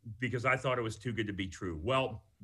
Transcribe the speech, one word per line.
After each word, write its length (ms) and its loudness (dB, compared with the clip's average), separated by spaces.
because 260 0
I 120 6
thought 220 2
it 40 0
was 140 -2
too 160 -4
good 160 0
to 40 -2
be 140 -2
true. 360 -4
Well, 420 2